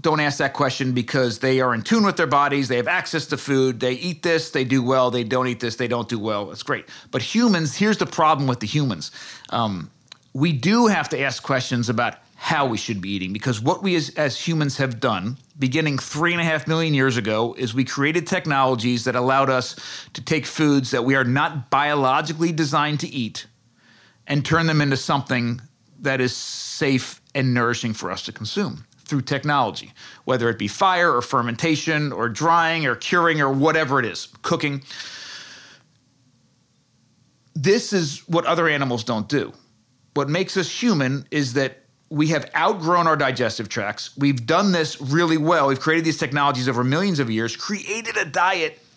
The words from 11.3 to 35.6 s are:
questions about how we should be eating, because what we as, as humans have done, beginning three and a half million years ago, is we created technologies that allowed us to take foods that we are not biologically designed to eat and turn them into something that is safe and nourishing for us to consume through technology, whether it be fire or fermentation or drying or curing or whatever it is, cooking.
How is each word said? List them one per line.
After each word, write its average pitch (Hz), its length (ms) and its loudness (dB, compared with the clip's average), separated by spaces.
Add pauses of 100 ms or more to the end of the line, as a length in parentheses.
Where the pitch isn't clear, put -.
questions 123 480 -2
about 113 260 0 (200)
how 147 320 0
we 113 100 -2
should 101 240 -6
be 95 80 -6
eating, 95 240 -4
because 107 260 -4
what 147 220 0
we 190 140 2
as, 156 160 -2
as 151 280 -2
humans 156 380 -2
have 127 220 -2
done, 110 360 -2 (220)
beginning 143 400 0
three 156 340 -2
and 175 80 0
a 170 40 0
half 160 240 0
million 160 260 0
years 131 240 2
ago, 110 400 0
is 113 160 -4
we 131 100 2
created 156 440 -2
technologies 131 760 0
that 123 100 0
allowed 131 340 4
us 127 260 0 (380)
to - 100 -10
take 156 220 -2
foods 143 460 2
that 123 120 0
we 135 120 4
are 131 80 4
not 139 480 0
biologically 147 800 2
designed 151 480 0
to 175 80 -6
eat 120 400 -6 (800)
and 143 180 0
turn 160 220 4
them 156 140 4
into 139 140 2
something 123 640 -2 (400)
that 135 220 0
is 123 160 0
safe - 840 -4 (140)
and 127 220 0
nourishing 117 380 0
for 90 180 -8
us 95 100 -6
to - 100 -10
consume - 540 -6 (140)
through 143 220 -2
technology, 139 720 -2 (340)
whether 127 240 2
it 110 100 -2
be 104 80 -2
fire 175 480 2
or 123 80 2
fermentation 151 880 0
or 113 180 -2
drying 165 560 2
or 127 80 0
curing 170 480 2
or 139 100 4
whatever 143 480 2
it 123 60 0
is, 90 220 -8 (160)
cooking. 143 400 -2 (2750)